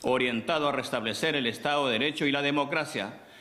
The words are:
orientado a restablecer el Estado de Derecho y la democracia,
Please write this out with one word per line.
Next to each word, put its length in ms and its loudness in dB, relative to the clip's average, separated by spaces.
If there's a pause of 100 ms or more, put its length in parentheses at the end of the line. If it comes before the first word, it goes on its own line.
orientado 640 2
a 40 0
restablecer 600 -2
el 120 0
Estado 400 0
de 60 2
Derecho 340 0
y 40 2
la 120 2
democracia, 720 -2 (260)